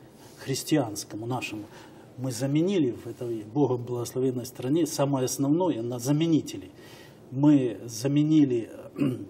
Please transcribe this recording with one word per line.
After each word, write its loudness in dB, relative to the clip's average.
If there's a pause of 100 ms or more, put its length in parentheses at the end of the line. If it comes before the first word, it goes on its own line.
(400)
христианскому -4
нашему. -6 (540)
Мы -4
заменили 2
в -10
этой -8
Богом 2
благословенной -2
стране 0
самое 0
основное 0
на -6
заменители. 0 (600)
Мы 4
заменили, 2 (280)
э, 0 (120)